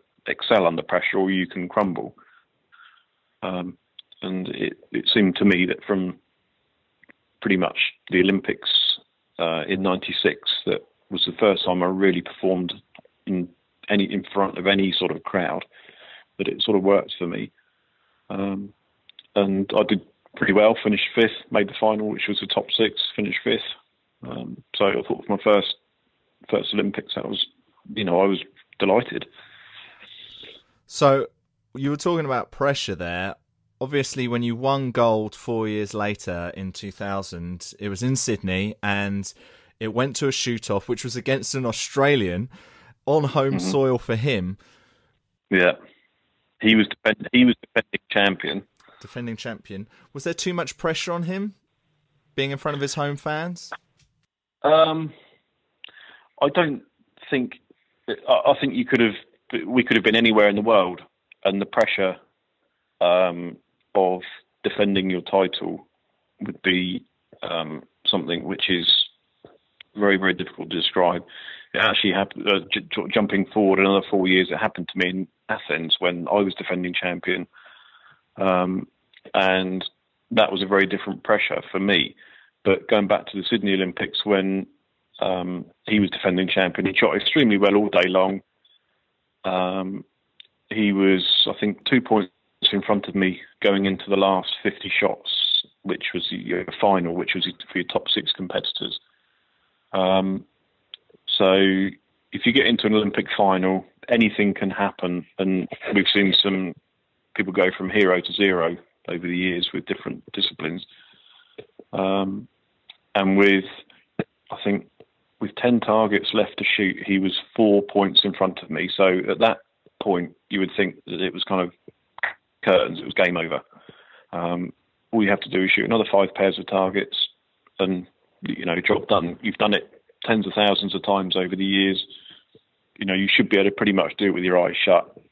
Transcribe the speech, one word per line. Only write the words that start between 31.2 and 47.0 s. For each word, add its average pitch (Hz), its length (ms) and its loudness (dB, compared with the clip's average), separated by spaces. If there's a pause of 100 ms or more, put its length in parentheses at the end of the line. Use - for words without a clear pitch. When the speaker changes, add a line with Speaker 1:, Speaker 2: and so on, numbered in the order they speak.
Speaker 2:
you 135 140 -4
were 147 80 -2
talking 165 280 -2
about 127 240 -4
pressure 139 460 -2
there. 87 400 -6 (460)
Obviously, 135 460 -4
when 120 140 -2
you 117 140 -2
won 135 360 -2
gold 110 440 2
four 113 320 -4
years 107 260 -4
later 98 640 -6
in 95 160 -10
two 98 200 -14
thousand, 92 840 -10
it 104 120 -8
was 98 120 -8
in 131 140 0
Sydney 98 680 -2
and 101 500 -4 (480)
it 110 100 -6
went 123 260 -2
to 143 120 -2
a 135 40 0
shoot-off, 113 560 -4
which 120 160 -4
was 120 120 -8
against 127 380 -4
an 131 120 -4
Australian 117 840 0 (560)
on 151 200 2
home 135 280 0
Speaker 1:
Mm-hmm. - 180 -2
Speaker 2:
soil 135 260 2
for - 180 -4
him. 107 420 -2 (920)
Speaker 1:
Yeah. 90 240 4 (880)
He 110 140 6
was 107 120 4
defend-, - 440 -2